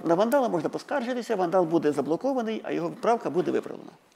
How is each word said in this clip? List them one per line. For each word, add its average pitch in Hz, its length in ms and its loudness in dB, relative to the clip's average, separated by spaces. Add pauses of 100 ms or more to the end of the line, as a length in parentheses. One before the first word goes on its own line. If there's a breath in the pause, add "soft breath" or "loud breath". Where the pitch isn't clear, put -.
на 165 120 2
вандала 233 340 4
можна 160 200 0
поскаржитися, 240 640 -4
вандал 185 300 2
буде 156 260 4
заблокований, 214 720 -2
а - 80 -6
його 160 180 -2
правка 220 400 0
буде 143 220 0
виправлена. - 400 -4 (240)